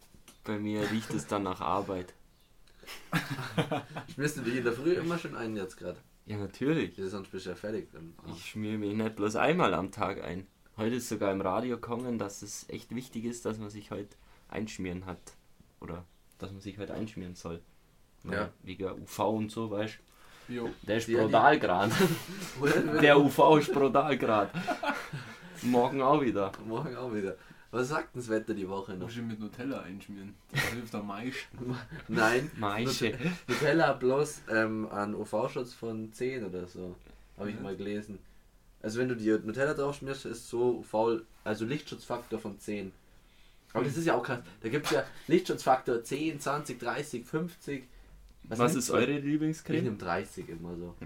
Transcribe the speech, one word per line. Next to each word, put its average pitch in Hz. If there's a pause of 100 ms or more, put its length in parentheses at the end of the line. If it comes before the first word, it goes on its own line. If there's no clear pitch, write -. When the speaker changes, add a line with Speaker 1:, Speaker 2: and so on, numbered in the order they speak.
(460)
Speaker 1:
Bei 110
mir 104
riecht 110
es 107
dann 104
nach 92
Arbeit. 92 (1000)
Speaker 2:
<laughs> 147
Schmierst 143
du 123
dich 120
in 120
der 117
Früh 160
immer 170
schon 147
ein 113
jetzt 98
grad? 90 (280)
Speaker 1:
Ja, 107
natürlich. 104
Speaker 2:
Ja, 95
sonst 95
bist 92
du 92
ja 87
fertig. 104
Dann 82 (220)
Speaker 1:
Ich 87
schmier 107
mich 104
nicht 110
bloß 104
einmal 131
am 92
Tag 98
ein. 92 (300)
Heute 113
ist 120
sogar 104
im 98
Radio 113
gekommen, 120
dass 101
es -
echt 113
wichtig 117
ist, 117
dass 110
man 107
sich 104
heute 104 (320)
einschmieren 92
hat. 90 (600)
Oder 87 (320)
dass 95
man 98
sich 101
heute 101
einschmieren 92
soll. 85 (640)
Weil 98
Speaker 2:
Ja. 104 (140)
Speaker 1:
wegen 92
U 95
V 104
und 107
so, 113
weißt 107 (500)
du. 123
Speaker 3:
Jo. 117 (180)
Speaker 1:
Der 107
ist 113
Speaker 2:
Ja, 113
die 110
Speaker 1:
brutal 120
grad. 98 (340)
Speaker 2:
<laughs> 190
Woher 147 (200)
Speaker 1:
Der 143
U 139
V 151
ist 147
brutal 139
grad. 110 (1120)
Morgen 127
auch 143
wieder. 101 (140)
Speaker 2:
Morgen 123
auch 123
wieder. 95 (360)
Was 127
sagt 156
denn 123
das 113
Wetter 107
die 95
Woche 98
noch? 92
Speaker 3:
Muss 113
ich 120
mit 113
Nutella 110
einschmieren. 98 (180)
Das 139
hilft 117
am 101
meisten. 123 (140)
Speaker 2:
<laughs> -
Nein. 113
Speaker 1:
Maische. 113
Speaker 2:
Nut-, 117 (280)
Nutella 143
bloß, 135
ähm, 110
an 104
U-V-Schutz 117
von 110
zehn 127
oder 90
so. 90 (420)
Hab 101
ich 104
Speaker 3:
Ja. -
Speaker 2:
mal 98
gelesen. 104 (640)
Also 110
wenn 127
du 123
die 107
Nutella 110
drauf 143
schmierst, 135
ist 113
so 120
faul, 113 (180)
also 107
Lichtschutzfaktor 120
von 104
zehn. 101 (840)
Aber 117
das 143
ist 165
ja 123
auch 123
krass. 123 (220)
Da 113
gibt's 143
ja 147 (240)
Lichtschutzfaktor 156
zehn, 147
zwanzig, 139
dreißig, 120
fünfzig. 156 (640)
Speaker 1:
Was 110
Speaker 2:
Was 120
Speaker 1:
ist 175
Speaker 2:
nimmst 123
du? -
Speaker 1:
eure 139
Lieblingscreme? 156
Speaker 2:
Ich 160
nehm 107
dreißig 90
immer 85
so. 87 (100)